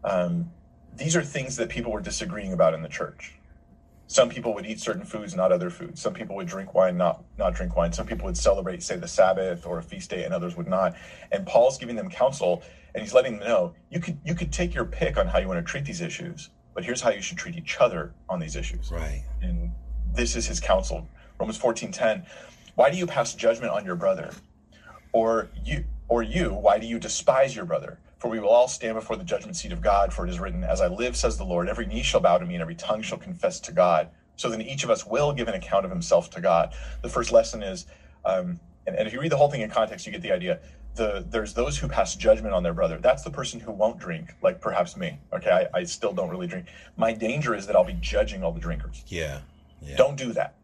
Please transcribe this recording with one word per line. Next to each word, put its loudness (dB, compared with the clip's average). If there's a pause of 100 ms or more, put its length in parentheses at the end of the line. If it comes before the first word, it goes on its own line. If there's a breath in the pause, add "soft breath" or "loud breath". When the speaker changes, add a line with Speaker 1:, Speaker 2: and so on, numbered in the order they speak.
Speaker 1:
Um, 0 (480)
these 0
are 4
things -6
that -2
people -6
were -4
disagreeing -6
about 6
in -6
the -10
church. -10 (720)
Some 6
people -4
would -8
eat -8
certain -4
foods, -10
not 4
other 2
foods. -14
Some -2
people -8
would -6
drink -10
wine, 4
not, 2 (140)
not 2
drink -4
wine. 2
Some -4
people -6
would -4
celebrate, 2
say, -6
the -8
Sabbath 2
or -4
a -8
feast -14
day, -6
and -4
others -6
would -6
not. 2 (360 loud breath)
And -2
Paul's 4
giving -8
them -6
counsel, 2 (320 loud breath)
and -4
he's -10
letting 6
them -6
know, 2 (160)
you -4
could, -6
you -2
could -2
take -2
your -2
pick -2
on 2
how 2
you 2
want -2
to -8
treat -4
these -8
issues, -10 (240)
but -6
here's -4
how 4
you -2
should -8
treat -10
each -8
other 2 (140)
on -4
these -6
issues. -6
Speaker 2:
Right. -6 (200)
Speaker 1:
And -2 (420)
this 0
is -2
his -4
counsel. 0 (320 soft breath)
Romans -2
fourteen 0
ten, 0 (500 loud breath)
"Why 8
do 0
you 0
pass 0
judgment 2
on -2
your -4
brother? 0 (840 loud breath)
Or 4 (160)
you, -2 (240)
or 4
you, 0
why 4
do -6
you -4
despise 2
your -8
brother? -4 (200 soft breath)
For -4
we -2
will 2
all 8
stand -4
before -4
the -10
judgment -4
seat -8
of -6
God, 4
for -2
it -2
is -4
written, -4
'As 0
I 6
live, -2
says 0
the -6
Lord, 0
every -2
knee -4
shall 4
bow 6
to 0
me -4
and -4
every -6
tongue -4
shall -8
confess -4
to -12
God.' 4 (280 soft breath)
So -2
then -4
each -6
of -4
us 2
will 2
give -2
an -4
account 0
of -6
himself 2
to -10
God." 4 (280 loud breath)
The -6
first -2
lesson 4
is, -8 (380 soft breath)
um, 0 (280)
and, -4
and 0
if -8
you -6
read 0
the 4
whole 8
thing -4
in -4
context, 0
you -10
get -8
the -2
idea. 0 (340 loud breath)
The, -2
there's -4
those 0
who -2
pass 2
judgment 4
on 2
their 2
brother. 0
That's 4
the -8
person -6
who -10
won't 0
drink, -10
like 2
perhaps 0
me. -6 (120)
Okay, -2 (240)
I, 2
I -2
still -2
don't -2
really -4
drink. -8 (300 loud breath)
My 2
danger -2
is -8
that 4
I'll 8
be -6
judging -2
all 0
the -8
drinkers. -8
Speaker 2:
Yeah, -6 (420)
yeah. -12
Speaker 1:
Don't 4
do -8
that. -4